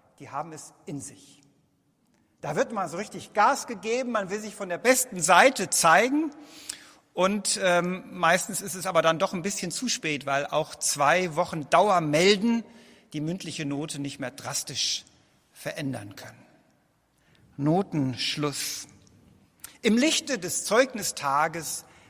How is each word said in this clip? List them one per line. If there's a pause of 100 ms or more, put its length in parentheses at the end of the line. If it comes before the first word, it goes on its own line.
(200)
die
haben
es (120)
in
sich. (960)
Da
wird
mal
so
richtig
Gas
gegeben,
man
will
sich
von
der
besten
Seite
zeigen. (840)
Und,
ähm,
meistens
ist
es
aber
dann
doch
ein
bisschen
zu
spät,
weil
auch
zwei
Wochen
Dauermelden (480)
die
mündliche
Note
nicht
mehr
drastisch (480)
verändern
können. (1120)
Notenschluss. (920)
Im
Lichte
des
Zeugnistages (240)